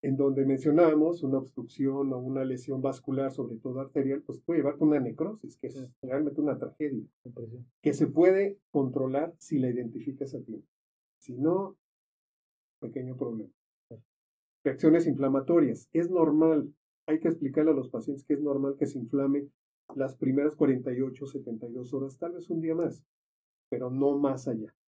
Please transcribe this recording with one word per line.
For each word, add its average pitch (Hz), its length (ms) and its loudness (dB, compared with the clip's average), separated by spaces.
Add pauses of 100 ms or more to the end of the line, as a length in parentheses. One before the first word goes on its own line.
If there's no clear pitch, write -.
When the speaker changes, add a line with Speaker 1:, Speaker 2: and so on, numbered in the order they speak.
Speaker 1:
En 135 140 0
donde 135 280 2
mencionábamos 156 760 4
una 135 160 0
obstrucción 135 760 -4
o 123 60 -4
una 131 260 -4
lesión 131 380 -4
vascular, 135 500 -2
sobre 123 240 -6
todo 127 240 -6
arterial, 135 420 -2
pues - 180 -12
puede 165 200 0
llevarte 143 240 0
a - 20 8
una 147 140 6
necrosis, 156 560 -4
que 127 120 -10
es 120 60 -12
Speaker 2:
Sí. 135 120 -12 (160)
Speaker 1:
realmente 139 400 -2
una 143 160 0
tragedia, 135 440 -6 (220)
Speaker 2:
Impresión. 120 420 -14 (160)
Speaker 1:
que 143 120 4
se 151 120 2
puede 190 520 4 (120)
controlar 135 680 0
si 151 200 -2
la 131 120 2
identificas 123 640 -6
a - 80 -10
tiempo. - 240 -14 (540)
Si 131 140 -16
no, 180 420 0 (1040)
pequeño 127 360 -8
problema. 113 340 -6 (1120)
Reacciones 160 440 4
inflamatorias. 135 880 2
Es 170 160 2
normal, 160 640 4 (340)
hay 156 120 2
que 165 100 0
explicarle 156 420 0
a 151 40 4
los 127 140 -2
pacientes 135 360 -8
que 151 100 2
es 139 80 -2
normal 139 360 0
que 143 80 0
se 135 120 -8
inflame 139 500 0 (460)
las 131 220 -4
primeras 143 380 2
cuarenta 135 380 2
y 123 80 -2
ocho, 135 260 -6
setenta 120 400 -10
y 117 60 -12
dos 123 220 -10
horas, 135 240 -6
tal 170 140 -8
vez - 180 -14
un 165 100 -2
día 160 140 -2
más, 165 280 -4 (680)
pero 127 200 -4
no 139 280 2
más 135 300 0
allá. 110 260 -6 (140)